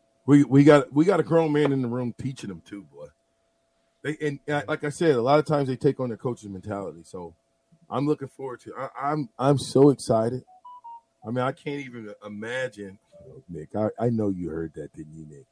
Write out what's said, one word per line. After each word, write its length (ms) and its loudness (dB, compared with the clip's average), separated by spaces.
We, 200 6
we 180 6
got, 300 8
we 120 4
got 140 4
a 60 2
grown 260 2
man 220 2
in 100 -2
the 60 -4
room 280 -4
teaching 320 -10
them 160 -14
too, 180 -16
boy. 120 -18
They, 200 -6
and, 260 -6
uh, 180 -2
like 160 -6
I 60 -4
said, 220 0
a 100 4
lot 180 4
of 60 2
times 240 0
they 80 -4
take 240 0
on 80 -4
their 80 -8
coach's 320 -8
mentality. 560 -10
So 300 -16
I'm 160 -2
looking 220 -4
forward 320 -14
to. 140 -20
I, 140 -10
I'm, 180 -4
I'm 200 4
so 320 6
excited. 520 -2
I 40 -16
mean, 180 -4
I 80 -4
can't 320 -10
even 300 -16
imagine. 760 -10
Oh, 280 -20
Nick, 260 -12
I, 120 -2
I 100 -2
know 220 -2
you 180 -6
heard 240 -8
that, 220 -16
didn't 180 -18
you, 160 -18
Nick? 240 -20